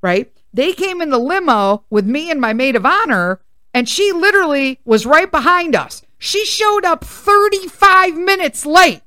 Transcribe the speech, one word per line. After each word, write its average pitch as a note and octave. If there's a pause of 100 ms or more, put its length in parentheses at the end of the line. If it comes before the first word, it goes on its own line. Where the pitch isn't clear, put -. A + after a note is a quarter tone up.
right? F#3 (200)
They C#4
came F#4
in D#4+
the C4
limo A#3+
with G#3
me D4
and D4+
my A3+
maid B3+
of G#3
honor, A#3+ (340)
and B3
she G4+
literally E4
was A3
right D#4+
behind E4
us. - (160)
She G#4
showed G#4
up E4+
thirty-five G4
minutes F4+
late. D4+